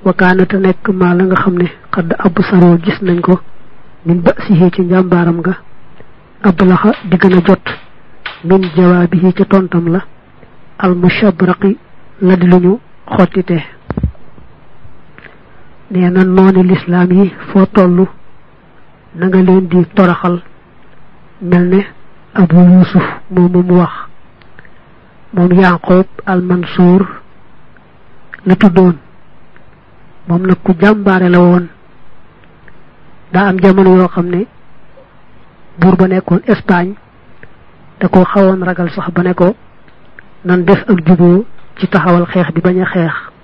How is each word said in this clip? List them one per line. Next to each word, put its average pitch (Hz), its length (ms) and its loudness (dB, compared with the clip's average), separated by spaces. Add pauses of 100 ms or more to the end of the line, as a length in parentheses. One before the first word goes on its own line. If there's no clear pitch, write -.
Wa 185 100 2
kaana 185 340 2
te 196 100 -4
nekk 190 320 -2
maa 185 240 0
la 180 120 0
nga 185 100 0
xam 185 220 -2
ne 175 80 -2 (260)
qad 165 260 -4
absaroo 175 640 2
gis 175 200 -6
nañ 175 200 -2
ko, 180 180 0 (640)
min 175 160 -2
ba'sihi 180 500 2
ci - 100 -6
njàmbaaram 175 580 0
nga, 175 180 -4 (880)
ablaxa 185 480 2 (140)
di 180 120 -2
gën 185 200 2
a 180 80 2
jot, 196 200 0 (760)
min 190 180 2 (140)
jawaabihi 180 580 2
ca 196 120 -2
tontam 180 440 -2
la, 180 120 -2 (800)
al 180 160 0
mushabraqi 180 800 0 (440)
la 185 140 2
di 180 120 0
lu 180 120 4
ñu 185 200 0 (260)
xottite. 180 560 -2 (2250)
Nee 180 180 0
na 185 140 2
nooni 185 400 4
lislaam 180 480 0
yi 190 200 2 (200)
foo 190 160 4
tollu, 185 400 2 (1080)
na 170 120 -6
nga 185 140 2
leen 185 260 2
di 175 260 2
toraxal, 175 480 0 (1000)
mel 175 280 0
ne 196 160 0 (480)
Abu 170 240 2
Yusuf 180 460 4 (260)
moomu 180 340 0
mu 180 160 0
wax. 170 140 -2 (1400)
Moom 180 200 2
Yaqub 180 540 2 (180)
al-Mansur 180 760 0 (1400)
la 185 100 4
tuddoon. 180 400 4 (1300)
Moom 170 200 -2
nag 180 160 2
ku 190 160 0
jàmbaare 196 500 2
la 175 100 2
woon. 175 280 2 (1600)
Daa 196 160 0
am 190 120 -2
jamono 185 380 4
yoo 185 100 2
xam 175 220 -4
ne 180 160 -4 (1300)
buur 185 160 4
ba 185 120 2
nekkoon 185 400 -2
Espagne 185 480 -2 (1040)
da 185 80 -2
ko 185 180 4
xawoon 190 380 0
ragal 180 280 -4
sax 175 220 -10
ba 175 100 -2
ne 180 100 -2
ko, 180 220 0 (880)
"Nan 180 220 -2
def 196 240 2
ak 185 180 2
juboo 175 380 4 (320)
ci - 100 -6
taxawal 175 400 0
xeex 170 260 -4
bi, 170 80 -4
bañ 185 200 0
a 185 40 -2
xeex." 170 280 -4 (300)